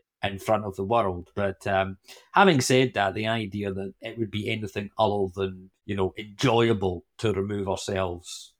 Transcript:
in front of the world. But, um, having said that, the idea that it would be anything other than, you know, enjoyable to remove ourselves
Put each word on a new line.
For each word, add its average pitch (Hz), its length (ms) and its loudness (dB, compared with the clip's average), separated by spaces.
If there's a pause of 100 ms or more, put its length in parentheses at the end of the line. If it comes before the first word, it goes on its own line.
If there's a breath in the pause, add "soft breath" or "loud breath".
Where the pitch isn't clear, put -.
(220)
in 98 160 -4
front 107 280 0
of 98 100 -8
the 98 80 -4
world. 98 500 0
But, 101 320 -4
um, 95 300 0 (360 loud breath)
having 180 280 6
said 127 320 4
that, 98 220 2
the 107 140 -2
idea 101 440 -2
that 95 300 -8
it 113 160 -10
would 110 120 -2
be 104 200 -4
anything 107 480 -4
other 101 360 2
than, 95 360 -6 (160)
you 101 100 -4
know, 95 220 0
enjoyable 107 880 0 (100)
to 107 160 0
remove 98 340 -2
ourselves 95 920 -4